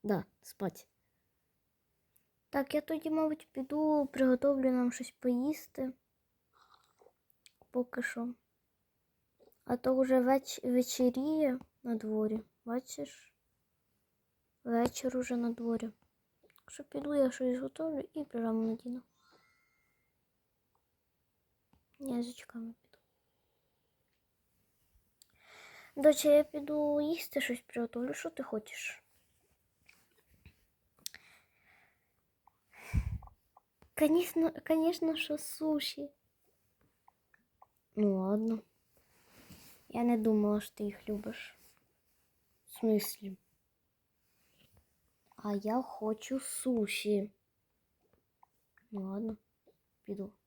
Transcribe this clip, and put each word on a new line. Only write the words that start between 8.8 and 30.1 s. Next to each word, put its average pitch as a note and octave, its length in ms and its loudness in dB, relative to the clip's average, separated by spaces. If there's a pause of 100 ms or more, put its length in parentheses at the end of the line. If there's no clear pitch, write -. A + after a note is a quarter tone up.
А B3 120 -2
то B3+ 180 2
вже C4 240 6
веч-, C4 440 2
вечеріє B3+ 960 2 (240)
на A#3+ 120 -2
дворі. G#3+ 440 0 (260)
Бачиш? - 680 -8 (1300)
Вечір B3 540 0
уже B3 200 -2
на A#3+ 120 0
дворі. A#3 400 -4 (760)
Що - 160 -18
піду, C#4+ 320 -6
я C4 160 4
щось B3+ 260 -2
зготовлю C#4 460 -4 (100)
і D4+ 100 -6
піжаму A3+ 440 -2
надіну. A#3+ 340 -6 (3000)
Я B3 240 -4
з A#3+ 60 -8
очками A#3 520 -14
піду. - 180 -20 (3000)
Доча, D4 340 6
я D4 140 10
піду D4 580 0
їсти D4+ 400 -2
щось B3 200 -4
приготовлю. A#3+ 520 -6
Що - 160 -8
ти C#4 140 -10
хочеш? - 600 -8 (4000)